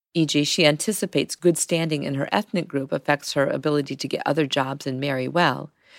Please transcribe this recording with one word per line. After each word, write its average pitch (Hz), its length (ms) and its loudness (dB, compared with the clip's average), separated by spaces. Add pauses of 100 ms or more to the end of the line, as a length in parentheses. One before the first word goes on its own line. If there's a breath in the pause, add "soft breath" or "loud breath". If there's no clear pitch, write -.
(120)
e 160 140 2
g 147 180 2
she 156 220 4
anticipates 151 720 0
good 170 200 4
standing 160 460 -2
in 143 120 -4
her 139 160 -2
ethnic 185 380 -2
group 135 240 -4
affects - 400 -2
her 139 140 2
ability 139 500 -2
to 139 120 -6
get - 180 -4
other 147 200 2
jobs 135 400 -2
and 131 140 -4
marry 131 260 -2
well, 147 440 0 (280 loud breath)